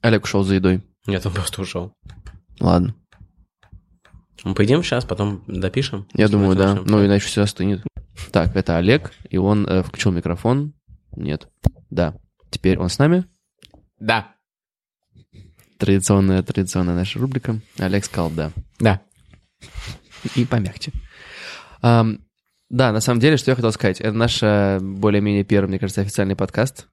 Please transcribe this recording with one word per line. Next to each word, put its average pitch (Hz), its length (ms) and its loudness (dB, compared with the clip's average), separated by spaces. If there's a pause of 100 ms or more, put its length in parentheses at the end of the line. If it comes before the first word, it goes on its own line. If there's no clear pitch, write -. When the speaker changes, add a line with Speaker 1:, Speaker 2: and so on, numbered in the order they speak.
Speaker 1:
Олег 113 220 2
ушёл 98 200 0
за 95 120 2
едой. 92 260 2 (240)
Speaker 2:
Нет, 98 200 -4
он 92 60 -2
просто 95 300 -6
ушёл. 90 320 -10 (640)
Speaker 1:
Ладно. 87 340 2 (1500)
Speaker 2:
Мы 95 100 -4
поедим 131 300 2
сейчас, 127 200 -4
потом 101 440 -4
допишем. 98 680 -4
Speaker 1:
Я 110 100 2
Speaker 2:
Если 101 120 4
Speaker 1:
думаю, 95 200 4
да. 98 180 4
Speaker 2:
начнём. 95 120 -4
Speaker 1:
Ну, 104 180 4
иначе 101 220 2
всё - 160 0
остынет. 101 400 -2 (480)
Так, 87 240 0
это 92 220 0
Олег, 98 340 2 (180)
и - 80 -4
он, 101 300 2
э, 92 160 0
включил - 300 -2
микрофон. 117 600 -2 (420)
Нет. 73 320 -8 (420)
Да. 85 240 -2 (360)
Теперь - 280 0
он 90 100 -2
с - 120 -6
нами? 175 240 2 (760)
Speaker 3:
Да. 110 380 -4 (1400)
Speaker 1:
Традиционная, 95 640 2
традиционная 90 520 -2
наша 92 240 -4
рубрика. 123 420 -4 (180)
Олег 95 260 -2
сказал 82 260 -4
«да». 78 220 -6 (280)
Speaker 3:
Да. 101 200 2 (1300)
Speaker 1:
И 123 100 0
помягче. 117 480 -4 (920)
Ам, 113 380 4 (480)
да, 123 240 2
на 110 80 0
самом 120 200 0
деле, 147 160 6
что - 160 0
я - 20 4
хотел 117 180 2
сказать. 95 280 -2
Это 107 120 -2
наш, 113 300 0
э, 101 380 2
более-менее 101 640 0
первый, 101 240 2
мне 95 100 -4
кажется, 98 220 -4
официальный 98 360 -2
подкаст. - 560 -4